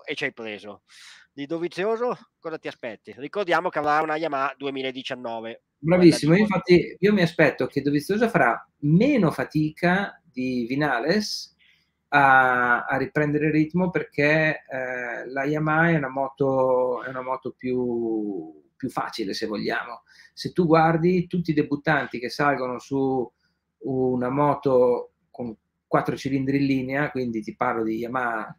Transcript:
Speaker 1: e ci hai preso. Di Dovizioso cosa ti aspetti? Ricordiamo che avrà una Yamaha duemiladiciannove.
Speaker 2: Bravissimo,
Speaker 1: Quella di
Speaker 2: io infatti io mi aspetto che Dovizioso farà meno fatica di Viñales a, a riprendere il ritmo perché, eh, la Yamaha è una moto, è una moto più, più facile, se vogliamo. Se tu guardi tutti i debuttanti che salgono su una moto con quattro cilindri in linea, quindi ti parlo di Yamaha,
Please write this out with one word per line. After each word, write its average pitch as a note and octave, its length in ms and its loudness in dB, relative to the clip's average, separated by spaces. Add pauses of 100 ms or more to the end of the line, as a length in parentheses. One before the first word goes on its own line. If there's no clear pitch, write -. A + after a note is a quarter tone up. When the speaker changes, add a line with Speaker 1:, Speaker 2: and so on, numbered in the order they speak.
Speaker 1:
e D3+ 100 -8
ci D3 100 -6
hai C3+ 80 -4
preso. G#2 500 -14 (500)
Di C#3 140 -10
Dovizioso F3+ 720 -4 (220)
cosa D#3+ 200 -10
ti D#3 100 -12
aspetti? G#2+ 480 -14
Ricordiamo E3+ 520 -2
che D#3 100 -2
avrà D3+ 220 2
una D#3 160 -2
Yamaha C#3 400 -2
duemiladiciannove. B2+ 1040 -8 (160)
Speaker 2:
Bravissimo, E3 540 6
Speaker 1:
Quella G#3 140 6
di F#3 260 2
Speaker 2:
io E3+ 80 8
infatti - 180 -8
io G#3 140 4
mi F#3+ 100 4
aspetto D#3 440 2
che C3+ 160 -4
Dovizioso E3 460 0
farà B2+ 380 2 (140)
meno F3+ 500 4
fatica D#3 920 -2
di B2+ 460 -6
Viñales C#3+ 840 -2 (540)
a, C3 760 4
a C#3 120 -2
riprendere D3 500 0
il D3+ 60 2
ritmo E3+ 380 0
perché, D3+ 800 0
eh, B2 640 -8
la C3+ 140 -4
Yamaha D#3 460 2
è E3 60 4
una C#3 120 -2
moto, C3 920 0
è B2+ 60 -10
una B2+ 140 -8
moto B2+ 300 -6
più, A2+ 1200 -4
più B2+ 140 -8
facile, A2 420 -6
se G#2+ 140 -6
vogliamo. A2+ 560 -6 (320)
Se - 180 -10
tu F3+ 140 2
guardi E3 600 4
tutti F3 260 -4
i - 20 0
debuttanti C#3+ 640 -2
che A#2+ 100 -8
salgono B2+ 500 -2
su C3 520 -2 (480)
una B2+ 520 -2
moto C3 800 2 (180)
con A#2+ 240 -10 (320)
quattro C#3+ 300 0
cilindri C3+ 420 -2
in C#3 80 2
linea, C3+ 440 -2
quindi A#2+ 320 -4
ti G#2+ 120 -12
parlo A#2 300 -2
di A2+ 140 -2
Yamaha, A#2 600 -6